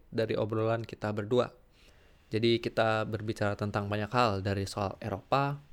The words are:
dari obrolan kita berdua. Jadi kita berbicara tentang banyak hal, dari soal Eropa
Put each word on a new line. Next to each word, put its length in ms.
dari 260
obrolan 460
kita 320
berdua. 400
Jadi 280
kita 460
berbicara 480
tentang 320
banyak 240
hal, 320
dari 240
soal 320
Eropa 640